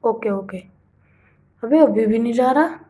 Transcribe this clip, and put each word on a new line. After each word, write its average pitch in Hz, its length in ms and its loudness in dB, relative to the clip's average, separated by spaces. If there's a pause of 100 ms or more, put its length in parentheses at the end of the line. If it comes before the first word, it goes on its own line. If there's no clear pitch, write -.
ओके, 226 260 -2
ओके। 196 280 -8 (1040)
अबे, 262 160 2
अभी 220 260 4
भी 214 140 0
नहीं 233 140 -2
जा 254 180 2
रहा। 302 280 0 (100)